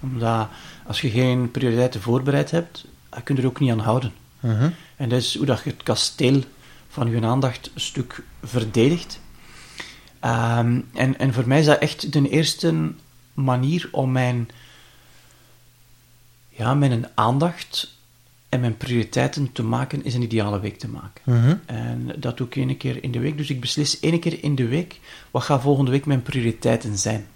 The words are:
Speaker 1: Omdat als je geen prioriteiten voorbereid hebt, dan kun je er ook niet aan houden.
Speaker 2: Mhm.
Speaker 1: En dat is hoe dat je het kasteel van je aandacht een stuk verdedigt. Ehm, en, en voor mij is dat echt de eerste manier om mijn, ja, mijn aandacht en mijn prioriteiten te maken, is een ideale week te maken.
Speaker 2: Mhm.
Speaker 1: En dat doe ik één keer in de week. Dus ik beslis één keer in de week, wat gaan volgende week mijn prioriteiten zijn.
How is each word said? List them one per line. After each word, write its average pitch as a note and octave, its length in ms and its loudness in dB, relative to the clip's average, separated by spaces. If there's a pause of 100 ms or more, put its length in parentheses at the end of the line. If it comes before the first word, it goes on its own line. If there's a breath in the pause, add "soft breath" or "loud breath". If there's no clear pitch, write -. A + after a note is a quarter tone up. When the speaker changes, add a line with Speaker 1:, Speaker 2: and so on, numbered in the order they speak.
Speaker 1:
Omdat A2+ 480 0 (380 loud breath)
als - 140 -4
je C3 100 0
geen B2 400 2
prioriteiten B2 520 0
voorbereid C3 480 2
hebt, E3+ 340 -2 (260)
dan - 120 -12
kun C#3+ 140 0
je B2+ 60 2
er B2+ 60 2
ook B2 120 -4
niet C3 100 4
aan A2+ 80 2
houden. A2+ 340 0 (280)
Speaker 2:
Mhm. A#2 280 2 (280 loud breath)
Speaker 1:
En C3 120 -2
dat B2 120 2
is - 160 -4
hoe C#3 100 0
dat B2+ 180 2
je C#3+ 60 -4
het - 120 -10
kasteel C3 600 2 (460 loud breath)
van A#2+ 220 -2
je A#2 160 0
aandacht B2+ 480 0
een - 60 -10
stuk - 420 -8 (200)
verdedigt. A#2+ 760 0 (1000 loud breath)
Ehm, A#2 600 2 (140)
en, C3 240 0
en C3 160 0
voor A#2+ 140 0
mij C3+ 120 6
is D#3 60 6
dat D3 120 6
echt - 340 -2
de C#3+ 160 4
eerste D#3+ 640 0 (420)
manier C3+ 580 0
om C3 200 0
mijn, B2 360 0 (2000 loud breath)
ja, A#2+ 260 -2
mijn B2+ 400 2
aandacht C#3 800 0 (540)
en C3 120 0
mijn A#2 160 0
prioriteiten B2+ 760 -2
te A#2+ 100 -6
maken, B2 420 -2
is A#2+ 100 -2
een B2 80 0
ideale G#2 380 0
week G2+ 180 -8
te A#2+ 100 -10
maken. - 360 -14
Speaker 2:
Mhm. B2 300 6 (120)
Speaker 1:
En A#2+ 520 -6
dat A#2+ 180 -4
doe B2+ 100 -4
ik - 100 -8
één C3+ 200 0
keer B2+ 260 -6
in C3 100 -4
de A#2+ 60 -2
week. D3 180 -2
Dus C#3+ 140 -4
ik C3 100 -2
beslis C#3 400 -2
één E3 200 2
keer E3+ 240 -4
in D3 100 2
de B2+ 140 2
week, E3 320 -4 (300 loud breath)
wat A#2+ 120 -2
gaan C3+ 180 2
volgende C3+ 300 4
week C3+ 160 0
mijn C#3 160 2
prioriteiten A#2 760 0
zijn. G#2+ 380 -2